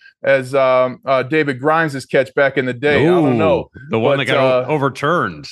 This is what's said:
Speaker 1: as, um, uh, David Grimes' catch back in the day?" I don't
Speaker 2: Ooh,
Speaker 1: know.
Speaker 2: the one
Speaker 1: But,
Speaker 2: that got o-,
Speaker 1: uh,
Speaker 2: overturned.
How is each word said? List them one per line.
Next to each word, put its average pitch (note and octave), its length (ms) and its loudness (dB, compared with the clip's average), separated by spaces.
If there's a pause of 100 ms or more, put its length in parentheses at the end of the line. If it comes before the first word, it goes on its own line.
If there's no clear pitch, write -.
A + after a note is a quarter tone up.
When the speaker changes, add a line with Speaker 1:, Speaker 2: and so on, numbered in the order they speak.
(220)
Speaker 1:
as, C3+ 320 0
um, B2+ 500 2
uh, C3 200 0
David C#3 360 -2
Grimes' D3+ 460 -2
catch C3+ 300 0
back C#3 220 0
in B2+ 100 -2
the B2 60 -4
day?" C#3 280 0
I C#3+ 40 2
don't D#3+ 280 2
Speaker 2:
Ooh, A#2+ 40 0
Speaker 1:
know. A2+ 340 0 (180)
Speaker 2:
the A#2 80 0
one C#3 200 2
Speaker 1:
But, C3 100 -4
Speaker 2:
that C3+ 60 0
got C3 40 2
o-, B2+ 280 2
Speaker 1:
uh, C3 60 -4
Speaker 2:
overturned. C#3 800 -2